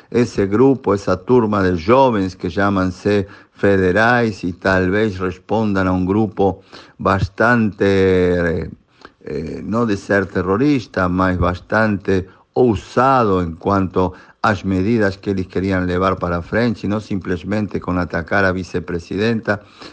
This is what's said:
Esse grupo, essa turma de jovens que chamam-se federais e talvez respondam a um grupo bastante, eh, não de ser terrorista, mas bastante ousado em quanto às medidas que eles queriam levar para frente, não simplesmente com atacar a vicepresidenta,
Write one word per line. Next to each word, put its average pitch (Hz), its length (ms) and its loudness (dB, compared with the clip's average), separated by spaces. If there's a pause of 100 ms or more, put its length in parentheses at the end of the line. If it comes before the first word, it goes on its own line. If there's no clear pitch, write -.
(100)
Esse 113 360 0
grupo, 120 480 2
essa 98 220 -2
turma 107 460 2
de 92 140 2
jovens 101 580 2
que - 140 -6
chamam-se 98 800 0 (260)
federais 104 920 2
e 90 80 -4
talvez 92 640 0
respondam 95 720 -2
a 92 40 2
um 92 140 0
grupo 98 560 0 (360)
bastante, 110 840 0
eh, 87 1800 -2
não 113 200 -2
de 104 120 0
ser 98 300 0
terrorista, 98 800 0
mas 92 280 0
bastante 92 920 -2 (280)
ousado 123 880 2
em 82 140 -4
quanto 95 560 0 (300)
às 107 200 0
medidas 95 540 0
que - 140 -6
eles 95 160 -2
queriam 92 380 -2
levar 90 320 0
para 87 260 -4
frente, 107 440 -2
não 104 140 -2
simplesmente 95 800 -6
com 92 180 -6
atacar 90 460 -2
a 92 80 0
vicepresidenta, 92 1080 -4 (320)